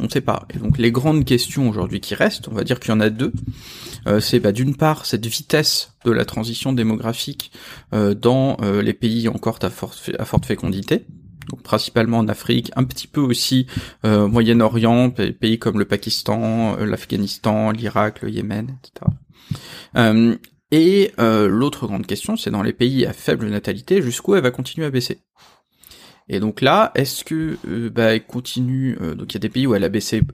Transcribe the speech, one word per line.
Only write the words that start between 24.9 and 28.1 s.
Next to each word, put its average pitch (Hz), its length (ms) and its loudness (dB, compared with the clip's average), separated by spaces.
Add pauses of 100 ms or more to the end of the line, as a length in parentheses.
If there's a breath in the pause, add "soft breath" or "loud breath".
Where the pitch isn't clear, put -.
baisser. 127 300 -4 (1080 loud breath)
Et 98 100 -2
donc 107 220 -2
là, 185 340 4
est-ce - 300 -2
que, 160 320 -4 (100)
euh, 113 220 -4
bah, 113 260 4